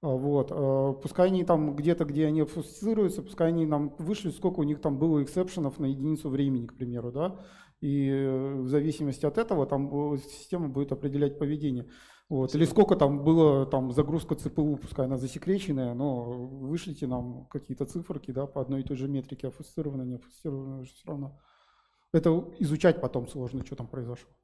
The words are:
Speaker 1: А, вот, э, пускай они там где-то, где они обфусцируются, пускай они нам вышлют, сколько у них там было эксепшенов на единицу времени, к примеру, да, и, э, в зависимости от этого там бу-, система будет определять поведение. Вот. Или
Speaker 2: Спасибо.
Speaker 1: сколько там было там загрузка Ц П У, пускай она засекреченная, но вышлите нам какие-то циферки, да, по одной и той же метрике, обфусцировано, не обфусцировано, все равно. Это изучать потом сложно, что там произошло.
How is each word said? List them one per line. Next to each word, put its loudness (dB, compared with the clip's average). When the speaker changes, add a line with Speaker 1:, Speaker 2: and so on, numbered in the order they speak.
Speaker 1:
А, -2
вот, 2
э, 2
пускай 2
они 2
там 2
где-то, 2
где 2
они 2
обфусцируются, -2
пускай 0
они 2
нам 0
вышлют, -4
сколько 0
у 2
них 0
там 0
было 4
эксепшенов -2
на 0
единицу -2
времени, 0
к -16
примеру, -6
да, -2
и, 2
э, 0
в -2
зависимости 0
от 0
этого 2
там 0
бу-, -2
система -6
будет -2
определять 0
поведение. -2
Вот. -2
Или 6
Speaker 2:
Спасибо. 6
Speaker 1:
сколько 6
там 4
было 8
там 0
загрузка 0
Ц -6
П -2
У, 2
пускай -4
она -2
засекреченная, -2
но -2
вышлите -6
нам -6
какие-то -6
циферки, -8
да, -4
по -6
одной -2
и -4
той -4
же -4
метрике, -6
обфусцировано, -8
не -6
обфусцировано, -10
все -20
равно. -8
Это 4
изучать 4
потом -4
сложно, -6
что -12
там -10
произошло. -10